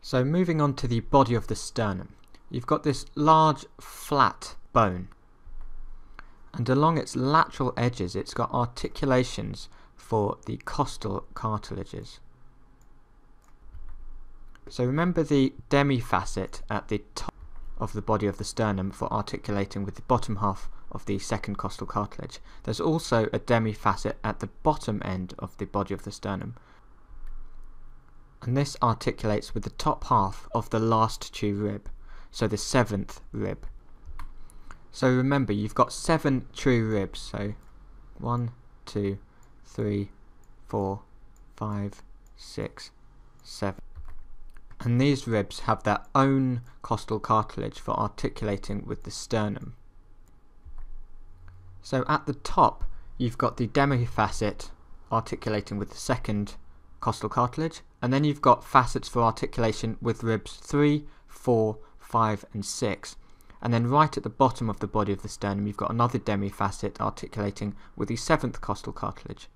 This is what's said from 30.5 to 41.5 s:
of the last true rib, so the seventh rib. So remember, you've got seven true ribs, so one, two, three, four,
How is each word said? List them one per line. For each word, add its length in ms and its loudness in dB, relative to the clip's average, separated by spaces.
of 160 0
the 80 2
last 560 2
true 180 0
rib, 380 -2
so 160 -2
the 100 0
seventh 640 0
rib. 340 -4
So 180 0
remember, 440 4
you've 220 0
got 180 4
seven 540 2
true 340 4
ribs, 300 -2
so 320 -6
one, 360 -2
two, 320 -2
three, 460 -2
four, 360 -2